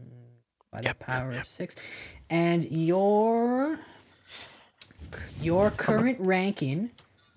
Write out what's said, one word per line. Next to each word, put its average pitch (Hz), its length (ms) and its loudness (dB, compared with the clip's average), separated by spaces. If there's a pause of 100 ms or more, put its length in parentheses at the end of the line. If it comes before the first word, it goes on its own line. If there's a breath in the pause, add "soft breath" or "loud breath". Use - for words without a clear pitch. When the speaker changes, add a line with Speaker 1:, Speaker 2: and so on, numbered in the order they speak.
(720)
Speaker 1:
by - 80 -12
the 120 60 -6
Speaker 2:
Yep, 123 160 -2
yep, - 40 -16
Speaker 1:
power 127 280 -4
Speaker 2:
yep. 123 80 -6
Speaker 1:
of - 80 -10
six. - 260 -10 (540 loud breath)
And 170 420 2
your, 220 1040 2 (1600 loud breath)
your 180 300 4
current 233 500 2
ranking 185 680 0 (460)